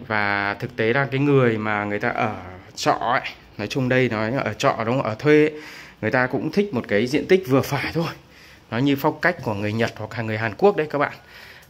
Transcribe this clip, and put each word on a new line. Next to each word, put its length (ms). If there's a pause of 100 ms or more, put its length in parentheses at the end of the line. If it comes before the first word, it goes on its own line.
và 480
thực 220
tế 160
là 180
cái 100
người 380
mà 260
người 140
ta 100
ở 280 (380)
trọ 180
ấy, 300 (360)
nói 80
chung 220
đây 200
nói 240
ở 200
trọ 240 (100)
đúng 100
không? 100
Ở 120
thuê 300
ấy, 120 (400)
người 100
ta 160
cũng 260
thích 220
một 140
cái 180
diện 200
tích 220
vừa 120
phải 320
thôi. 140 (640)
Nó 80
như 180
phong 240
cách 220
của 120
người 180
Nhật 240
hoặc 200
là 60
người 160
Hàn 200
Quốc 180
đấy 140
các 80
bạn. 140 (580)